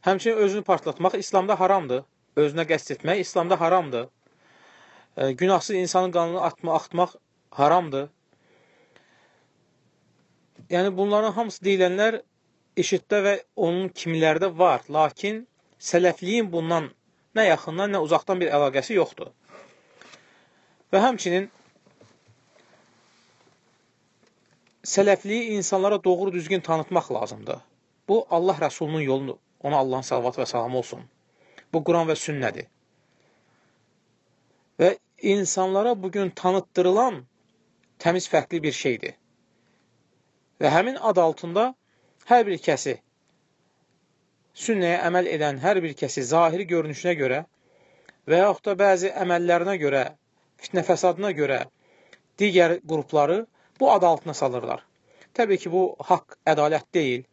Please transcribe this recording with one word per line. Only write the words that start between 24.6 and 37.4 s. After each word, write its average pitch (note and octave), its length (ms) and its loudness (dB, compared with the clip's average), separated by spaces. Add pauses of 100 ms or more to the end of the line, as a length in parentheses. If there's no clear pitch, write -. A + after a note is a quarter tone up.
sələfliyi G3+ 640 0
insanlara G3 460 0
doğru F3 280 0
düzgün F3 280 -4
tanıtmaq E3 520 -2
lazımdır. A2 460 -8 (500)
Bu, G#3+ 220 0
Allah F3 300 0
Rəsulunun D#3 400 -4
yoludur. C3+ 380 -4 (240)
Ona C#3+ 140 -2
Allahın C3 260 0
salavatı B2+ 380 -2
və B2 60 -2
salamı B2 320 -4
olsun. - 240 -8 (680)
Bu, D#3+ 120 -2
Quran E3+ 240 2
və D#3 100 0
sünnədir. C3+ 480 -6 (2250)
Və F3 160 4 (220)
insanlara G3 840 0
bugün F#3+ 280 -4
tanıtdırılan F#3 920 0 (800)